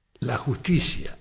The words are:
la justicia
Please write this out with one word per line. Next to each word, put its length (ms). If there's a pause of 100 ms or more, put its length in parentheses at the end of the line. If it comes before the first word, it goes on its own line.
(220)
la 160
justicia 840